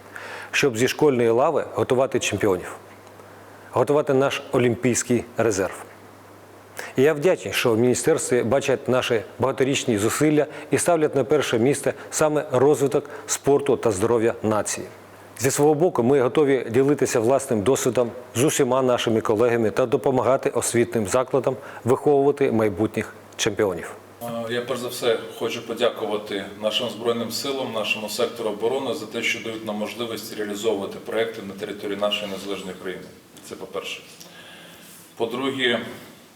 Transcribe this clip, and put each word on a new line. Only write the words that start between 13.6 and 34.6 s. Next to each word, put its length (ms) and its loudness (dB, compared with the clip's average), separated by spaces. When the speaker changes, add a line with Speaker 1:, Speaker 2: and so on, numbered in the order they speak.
Speaker 1:
та 140 2
здоров'я 520 2
нації. 440 -2
Зі 120 0
свого 240 4
боку, 280 2
ми 180 4
готові 500 2
ділитися 500 2
власним 420 2
досвідом 480 2
з 100 2
усіма 380 2
нашими 380 2
колегами 500 2
та 160 0
допомагати 640 2
освітнім 560 0
закладам 500 0
виховувати 680 4
майбутніх 640 0
чемпіонів. 600 -2
Speaker 2:
Е, 280 -6
я 120 -4
перш 180 -6
за 80 -6
все 300 0
хочу 280 -6
подякувати 800 -2
нашим 280 -2
Збройним 400 -2
силам, 420 -4
нашому 360 -4
сектору 420 -4
оборони 440 -2
за 120 -10
те, 160 -8
що 220 -2
дають 220 -8
нам 100 -4
можливість 600 -8
реалізовувати 600 -4
проекти 440 -4
на 120 -12
території 420 -8
нашої 360 -2
незалежної 500 -8
країни. 220 -10
Це 60 -14
по-перше. 460 -12